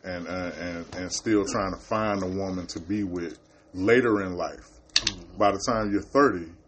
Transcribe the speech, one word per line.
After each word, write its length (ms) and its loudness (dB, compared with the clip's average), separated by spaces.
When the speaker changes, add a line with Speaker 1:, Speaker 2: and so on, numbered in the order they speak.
Speaker 1:
and, 240 -8
uh, 320 -6
and, 360 -8
and 180 -8
still 320 2
trying 260 -2
to 80 -8
find 420 -2
a 60 -2
woman 400 -4
to 140 -10
be 240 -4
with 340 -6
later 500 4
in 120 -4
life. 320 -6
Speaker 2:
Mm-hmm. 420 -2
Speaker 1:
By 140 6
the 140 -2
time 280 0
you're 80 2
thirty 460 4